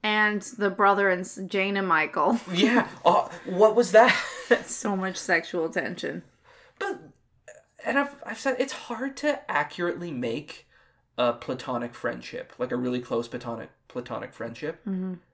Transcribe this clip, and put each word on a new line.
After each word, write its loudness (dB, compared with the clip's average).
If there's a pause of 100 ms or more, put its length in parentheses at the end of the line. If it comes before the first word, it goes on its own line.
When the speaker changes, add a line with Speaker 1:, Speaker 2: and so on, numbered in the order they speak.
Speaker 1:
And 2 (160)
the 2
brother 6
and 2
s-, -10
Jane -2
and 0
Michael. 2
<laughs> -10
Speaker 2:
Yeah. 4 (180)
Uh, 4 (180)
what 6
was 4
that? 10
<laughs> -6 (400)
Speaker 1:
So -4
much -4
sexual 0
tension. -6 (540)
Speaker 2:
But, -6 (880)
and 0
I've, -2 (120)
I've -10
said, 0
it's -2
hard -8
to -2
accurately -2
make -6 (500)
a 2
platonic -6
friendship, -8
like, -4
a -2
really -2
close -4
platonic, -8 (180)
platonic -10
friendship -10
Speaker 1:
Mm-hmm. -4 (200)